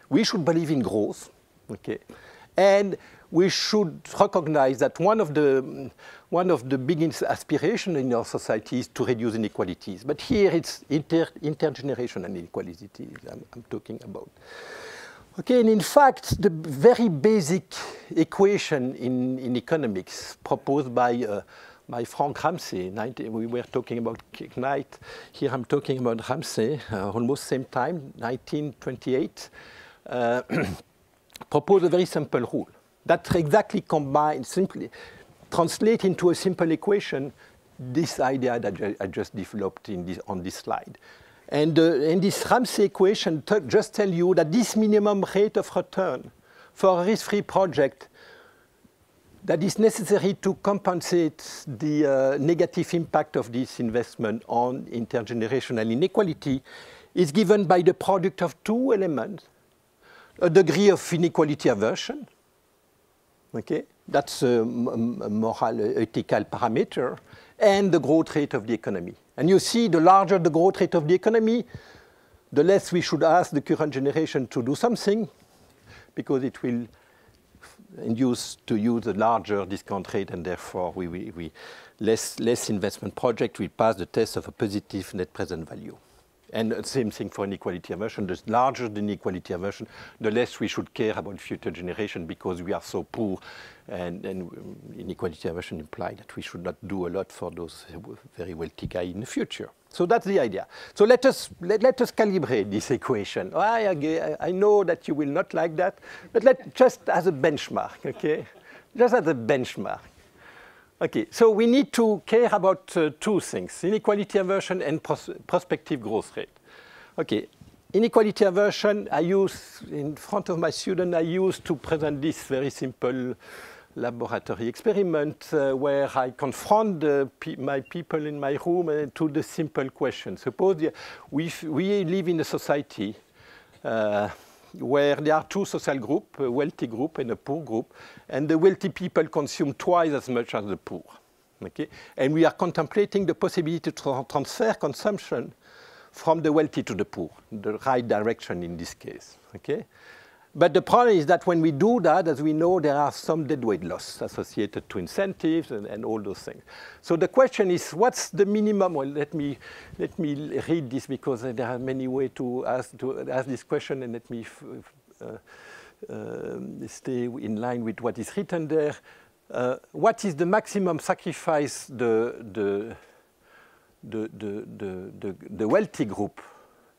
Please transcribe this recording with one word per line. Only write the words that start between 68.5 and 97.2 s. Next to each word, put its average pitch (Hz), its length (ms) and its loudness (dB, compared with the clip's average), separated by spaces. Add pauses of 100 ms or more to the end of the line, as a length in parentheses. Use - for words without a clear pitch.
of 113 140 -4
the 120 40 0
economy. 92 420 -4 (220)
And 143 120 2
you 190 100 8
see, 233 300 2
the 170 120 4
larger 190 380 8
the 165 120 2
growth 170 300 4
rate 175 140 2
of 156 140 2
the 175 60 4
economy, 226 500 2 (880)
the 143 100 6
less 190 300 4
we 175 80 2
should 160 220 -2
ask 165 300 4
the 143 100 0
current 151 320 0
generation 139 540 0
to 131 140 -2
do 131 120 -2
something, 214 540 0 (880)
because 135 280 -2
it - 200 -6
will 120 240 -2 (1160)
induce 120 540 -2 (100)
to 117 100 0
use 113 300 0
a 101 80 -2
larger 104 500 0
discount 95 480 -8
rate, 98 180 -4
and 87 140 -8
therefore 87 480 -6
we, 90 160 -6
we, 95 260 -10
we 82 180 -10 (480)
less, 110 380 0
less 120 300 0
investment 101 460 -4
project 120 440 -2
will 98 100 -4
pass 113 280 2
the 90 100 -6
test - 300 -2
of 85 100 -4
a - 60 -12
positive 101 640 -6
net 92 180 -6
present 82 340 -8
value. - 300 -14 (560)
And 110 200 -2
the 107 100 -4
same 110 300 -2
thing 101 180 -8
for - 140 -6
inequality 95 480 -6
aversion. 101 340 -6
The 90 220 -6
larger 123 400 0
the 104 100 -8
inequality 98 560 -4
aversion, 95 320 -8 (340)
the 110 120 -2
less 117 260 0
we 127 80 -2
should - 260 -6
care 110 240 -2
about 101 220 -10
future - 320 -10
generation 90 560 -8
because 87 340 -6
we 90 120 -6
are 87 100 -4
so - 220 -8
poor, 101 340 -4 (480)
and, 90 400 -8
and, 95 160 -8
um, 98 340 -16 (220)
inequality 92 500 -8
aversion 87 300 -8
imply 82 360 -10
that - 200 -20
we 82 80 -10
should 87 220 -14
not 87 100 -6 (140)
do 92 180 -4
a - 20 -6
lot 92 220 -6